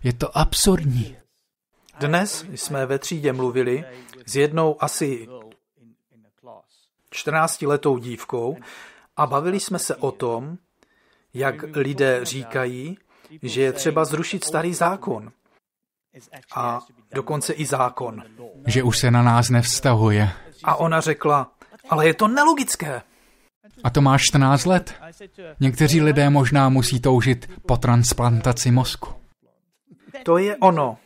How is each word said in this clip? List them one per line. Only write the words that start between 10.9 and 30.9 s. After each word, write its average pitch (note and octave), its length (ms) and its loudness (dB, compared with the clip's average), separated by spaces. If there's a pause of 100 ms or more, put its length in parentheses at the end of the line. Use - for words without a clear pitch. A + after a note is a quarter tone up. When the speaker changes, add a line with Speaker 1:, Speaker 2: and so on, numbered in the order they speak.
Speaker 2:
jak C3+ 220 -4 (200)
lidé C3+ 480 0
říkají, B2+ 760 -8 (440)
že B2 200 -4
je C3 120 2
třeba D#3 320 0
zrušit E3 380 -6
starý E3 300 -2
zákon. E3 580 -4 (1200)
A A#2+ 240 -6 (340)
dokonce D3 400 -6
i D3 120 -6
zákon. B2 580 -4 (440)
Speaker 1:
Že B2 160 2
už B2 140 2
se B2 140 2
na A#2+ 120 4
nás A#2+ 260 4
nevztahuje. A2 800 2 (340)
Speaker 2:
A D3+ 120 2
ona D#3+ 260 0
řekla, D3 500 0 (380)
ale D#3+ 180 4
je D#3+ 60 6
to G#3+ 140 2
nelogické. B3+ 720 0 (840)
Speaker 1:
A B2 60 0
to C#3 120 2
má C#3 160 6
čtrnáct C3+ 480 4
let. F3+ 280 0 (680)
Někteří C#3 420 2
lidé C#3+ 280 4
možná C3+ 400 4
musí C3 300 2
toužit B2 500 2 (160)
po B2 120 2
transplantaci A#2+ 920 2
mozku. - 380 0 (1120)
Speaker 2:
To E3+ 140 4
je G3+ 200 0
ono. D#3 480 2